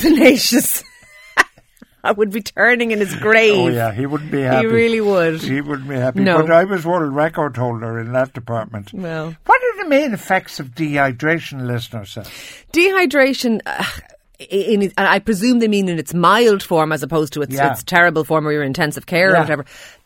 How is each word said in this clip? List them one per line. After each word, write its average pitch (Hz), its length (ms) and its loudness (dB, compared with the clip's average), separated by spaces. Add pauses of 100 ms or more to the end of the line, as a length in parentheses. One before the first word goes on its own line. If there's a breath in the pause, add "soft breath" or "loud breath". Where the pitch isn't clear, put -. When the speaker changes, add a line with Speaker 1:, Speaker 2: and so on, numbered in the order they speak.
Speaker 1:
Athanasius. 285 840 4
<laughs> - 1160 -8
I - 80 0
would 208 200 -2
be 220 100 -6
turning 233 500 0
in 214 80 -2
his 185 160 -4
grave. 214 420 4
Speaker 2:
Oh, 175 120 2
yeah, 117 220 0
he 120 140 -4
wouldn't 151 260 -6
be 143 100 -2
happy. 131 260 2
Speaker 1:
He 226 60 0
really 226 280 2
would. 170 400 0
Speaker 2:
He 139 200 -2
wouldn't 143 280 -8
be 139 60 -6
happy. 127 260 -2
Speaker 1:
No. 185 160 4
Speaker 2:
But 160 140 2
I 170 140 6
was 190 200 -4
world 165 280 -2
record 147 440 -2
holder 117 420 -4
in 113 140 -8
that 131 200 -2
department. 113 600 -8
Speaker 1:
Well. 165 420 -8 (100)
Speaker 2:
What 508 160 4
are 453 220 -4
the 339 60 -6
main 277 240 2
effects - 460 -4
of 135 100 -12
dehydration, 143 1000 -2
listener 120 380 -8
says? 101 240 -16 (420 loud breath)
Speaker 1:
Dehydration, 277 920 0
uh, 67 180 -8 (640 loud breath)
in, 202 340 0
in, 185 140 -2
I 196 220 2
presume 226 400 0
they 226 100 2
mean 202 200 0
in 170 100 -2
its 147 140 -8
mild 196 480 4
form 156 300 0
as 147 120 -4
opposed 151 300 -2
to 151 80 -4
its, 131 140 -6
Speaker 2:
Yeah. 139 160 2
Speaker 1:
its - 120 -8
terrible 175 400 2
form 156 200 0
where 151 100 -2
you're 147 100 -2
in 135 40 -2
intensive 147 380 -4
care 175 240 2
or 185 40 4
Speaker 2:
Yeah. 170 80 6
Speaker 1:
whatever. 151 240 -2 (400 loud breath)